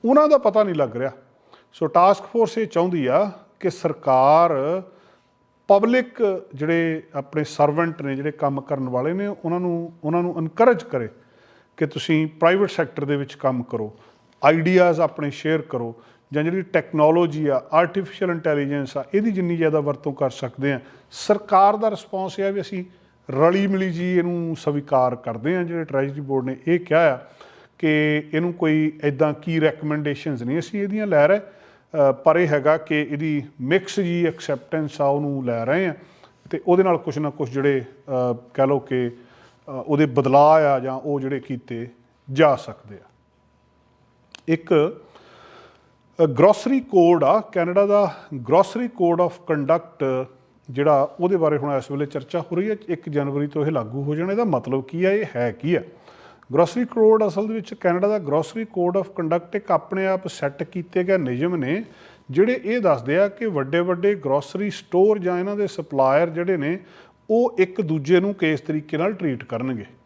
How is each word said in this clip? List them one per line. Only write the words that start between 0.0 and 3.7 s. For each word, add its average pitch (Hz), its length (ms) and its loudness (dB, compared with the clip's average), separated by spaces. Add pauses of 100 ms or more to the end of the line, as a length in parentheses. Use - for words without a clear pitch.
ਉਹਨਾਂ 294 240 6
ਦਾ 294 80 6
ਪਤਾ 214 260 2
ਨਹੀਂ 185 120 -2
ਲੱਗ 131 220 -2
ਰਿਹਾ। 131 140 -4 (640)
ਸੋ 160 140 -4
ਟਾਸਕ 185 360 4
ਫੋਰਸ 226 340 -2
ਇਹ 220 100 -2
ਚਾਹੁੰਦੀ 175 380 -2
ਆ 175 260 2 (280)
ਕਿ 180 100 -2
ਸਰਕਾਰ 151 1120 2 (840)